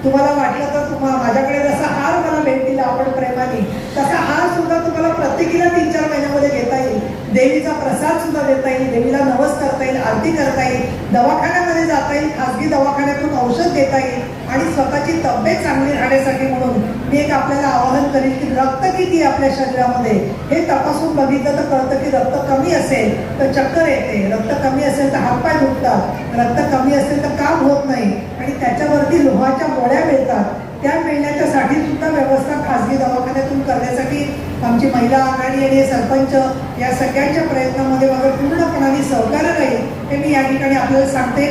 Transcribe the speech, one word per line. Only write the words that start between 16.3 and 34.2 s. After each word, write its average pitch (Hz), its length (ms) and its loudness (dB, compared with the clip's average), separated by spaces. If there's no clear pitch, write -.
म्हणून 247 280 0
मी 277 80 2
एक 294 140 0
आपल्याला 277 360 0
आवाहन 262 440 2
करेन 269 280 0
की - 160 -2
रक्त 262 300 0
किती 349 240 2
आहे 269 100 4
आपल्या 269 260 2
शरीरामध्ये 247 540 0
हे 320 80 2
तपासून 294 460 0
बघितलं 277 420 2
तर - 140 -2
कळतं 262 320 0
की 277 80 -2
रक्त 262 260 0
कमी 294 240 2
असेल - 680 0
तर 269 120 2
चक्कर 277 360 2
येते, 247 340 0
रक्त 214 200 -2
कमी 269 200 0
असेल 277 300 0
तर - 40 0
हातपाय 294 420 0
दुखतात, 247 800 0
रक्त 240 220 2
कमी 269 220 2
असेल 285 280 0
तर - 200 -2
काम 311 260 2
होत 277 160 2
नाही 233 280 0
आणि 262 200 -6
त्याच्यावरती 294 680 2
लोहाच्या 269 500 2
गोळ्या 262 300 2
मिळतात, 254 380 2
त्या 294 160 0
मिळण्याच्यासाठी 294 760 0
सुद्धा 311 340 -2
व्यवस्था 277 460 0
खाजगी 247 300 0
दवाखान्यातून 262 640 -2
करण्यासाठी 262 600 -2